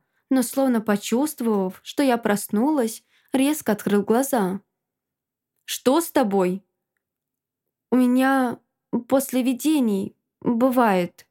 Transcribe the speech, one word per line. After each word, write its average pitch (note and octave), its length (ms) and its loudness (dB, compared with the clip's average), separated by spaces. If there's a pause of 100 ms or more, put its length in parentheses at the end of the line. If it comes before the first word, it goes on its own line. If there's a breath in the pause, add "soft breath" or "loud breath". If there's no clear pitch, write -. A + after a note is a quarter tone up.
(300)
но, C4 120 2
словно B3 380 0
почувствовав, G#3+ 1040 -2
что - 180 -6
я B3+ 160 2
проснулась, A3+ 880 -2 (300)
резко C4+ 380 0
открыл G3+ 320 0
глаза. A3 580 0 (1040)
«Что D4 360 0
с - 100 -8
тобой?» G3 520 0 (1300)
«У B3 60 2
меня B3+ 600 2 (500)
после C4 360 0
видений B3 720 -2 (260)
бывает» A#3 880 0